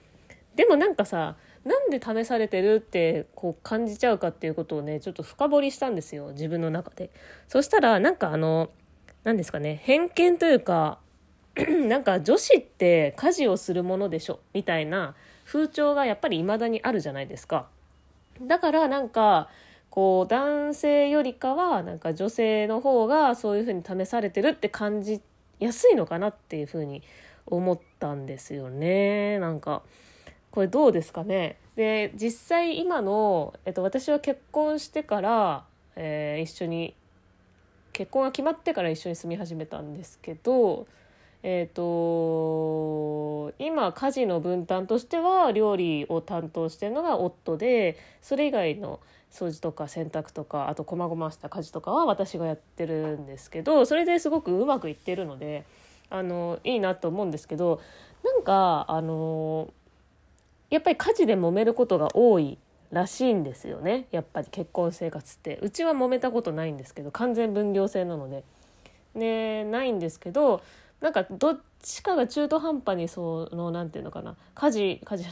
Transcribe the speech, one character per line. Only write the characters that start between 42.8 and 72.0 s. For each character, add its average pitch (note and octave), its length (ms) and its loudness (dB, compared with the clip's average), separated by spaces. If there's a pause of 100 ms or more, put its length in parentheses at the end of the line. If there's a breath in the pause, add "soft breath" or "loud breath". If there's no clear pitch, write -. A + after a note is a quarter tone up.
今、 C#4 340 -2
家 C4+ 180 -2
事 B3+ 140 -2
の F3 160 0
分 F3 240 -2
担 F#3 220 -2
と A3+ 120 0
し A#3+ 60 -8
て E4+ 140 -4
は、 F4 320 4
料 G#3 260 2
理 D#3+ 320 -2
を E3 100 -2
担 E3 300 -6
当 E3 180 -4
し D#3+ 80 -10
て G3+ 120 -6
る G#3+ 40 -4
の C#4+ 100 -2
が D#4+ 160 0
夫 - 380 -4
で、 G#3+ 400 2 (260 loud breath)
そ - 140 -4
れ D4 120 2
以 C4+ 40 -2
外 F3 240 0
の F#3+ 240 -10 (320 soft breath)
掃 F3 180 -6
除 D#3+ 120 -10
と E3 100 -4
か D3+ 160 -8
洗 D#3+ 220 -8
濯 D#3 240 -8
と D3+ 100 -10
か、 C#3+ 240 -6
あ D3+ 80 -6
と D#3 80 -8
細 E3+ 140 -8
々 E3 340 -4
し - 60 -20
た D3+ 100 -16
家 F3 140 -10
事 D#3 100 -16
と E3 80 -10
か - 120 -8
は D#4 140 2
私 G3 320 -2
が E3 80 -4
や D#3+ 100 -4
っ - 20 -
て - 280 -10
る D#3 320 -4
ん D3 80 -14
で C3+ 120 -16
す - 120 -20
け E3 120 -8
ど、 C#4 240 4
そ D4 100 2
れ E4+ 80 2
で E4+ 160 2
す D#4 100 -2
ご D#4 120 0
く F#3 100 -4
う F#3+ 140 2
ま C4+ 160 0
く E3+ 80 -8
い D3+ 40 -8
っ - 40 -12
て F3+ 180 -6
る F#3 100 -6
の C#3+ 120 -12
で、 D3 260 -10 (460 soft breath)
あ F#3+ 140 -6
の、 F3 420 -4
い B3+ 100 0
い A#3 60 0
な F#3 140 0
と F3+ 120 -6
思 F#3 160 -2
う - 20 -2
ん F3 60 -2
で D3+ 60 -6
す - 100 -16
け D#3+ 80 -8
ど、 E3+ 240 2 (460 loud breath)
な B4+ 80 2
ん B4+ 100 2
か、 F#3 460 4
あ D#3+ 120 -2
の、 D#3+ 680 -4 (1000)
や D#4 100 4
っ - 20 2
ぱ F4+ 80 2
り - 80 4
家 G#4 160 2
事 F4+ 120 4
で G#3+ 100 4
揉 E3+ 160 2
め G3 120 2
る A3+ 100 -2
こ B3 120 2
と F#3 120 2
が D3+ 200 0
多 A3+ 240 8
い C#3 160 -4 (340)
ら F3+ 160 0
し - 140 -10
い B3+ 120 4
ん F3+ 100 0
で C3+ 120 -8
す - 140 -14
よ - 100 -10
ね。 A3+ 320 -2
や E3+ 100 -2
っ - 40 -16
ぱ - 160 -8
り C#3 100 -14
結 E3+ 220 -8
婚 E3+ 180 0
生 E3+ 180 -8
活 - 260 -12
っ - 20 -20
て。 - 240 -10
う G3+ 80 -4
ち E4 160 -4
は D#4+ 80 2
揉 B3+ 160 0
め B3+ 100 0
た B3+ 120 -2
こ A#3 100 0
と F#3+ 100 -6
な D#3+ 140 -4
い D#3 80 -6
ん C#3+ 40 -10
で C3+ 60 -14
す - 100 -20
け - 80 -12
ど、 C#3+ 100 -10
完 A#3+ 220 -2
全 A3 200 0
分 G#3 180 0
業 G3 160 2
制 F#3+ 160 -2
な F3 140 -6
の C#3 120 -10
で。 - 140 -10 (720 soft breath)
ね、 A3 480 -4
な A3+ 220 -4
い B3 80 0
ん G3 60 -2
で E3+ 100 -4
す - 100 -12
け F3 120 -12
ど、 B3+ 300 4 (400 soft breath)
な D#4 100 0
ん - 20 -6
か F#3+ 180 0
ど C#4 220 0
っ C4 60 -8 (220)
ち - 220 -12